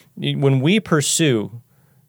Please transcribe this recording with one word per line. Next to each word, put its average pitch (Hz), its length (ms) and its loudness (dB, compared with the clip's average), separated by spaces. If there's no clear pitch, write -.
when 139 460 0
we 185 180 2
pursue 135 800 0